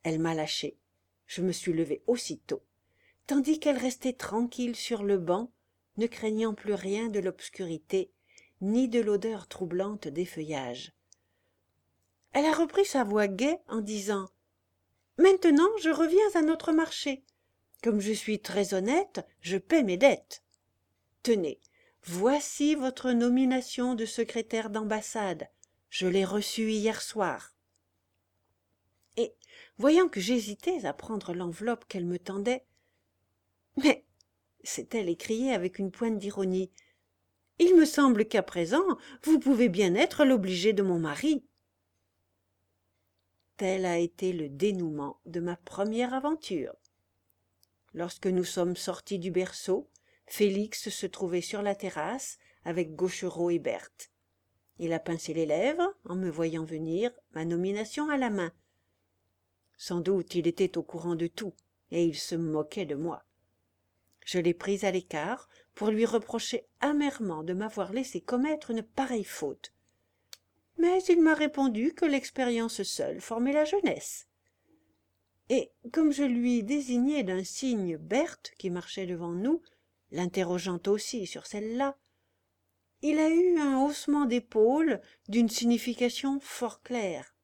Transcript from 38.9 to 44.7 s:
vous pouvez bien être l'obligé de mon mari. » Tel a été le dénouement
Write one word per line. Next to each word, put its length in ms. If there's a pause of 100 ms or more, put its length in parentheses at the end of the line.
vous 160
pouvez 300
bien 260
être 300
l'obligé 480
de 100
mon 160
mari. » 460 (2000)
Tel 280
a 140
été 340
le 160
dénouement 800